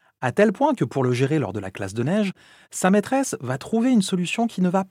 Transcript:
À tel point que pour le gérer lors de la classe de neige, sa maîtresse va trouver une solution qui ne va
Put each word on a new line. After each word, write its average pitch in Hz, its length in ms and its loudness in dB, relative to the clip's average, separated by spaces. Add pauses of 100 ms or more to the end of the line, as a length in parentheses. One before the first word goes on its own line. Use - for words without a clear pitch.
(200)
À 123 140 -2
tel 208 180 4
point 277 220 2
que 196 100 0
pour 135 180 -2
le 127 120 2
gérer 135 260 0
lors 107 140 -4
de 104 80 -4
la 95 100 -8
classe 98 220 -8
de 117 100 -4
neige, 190 300 0 (380)
sa 185 200 2
maîtresse 233 480 0
va 127 180 -4
trouver 226 340 0
une 233 100 4
solution 190 460 -2
qui 208 140 -4
ne 185 60 2
va 190 240 0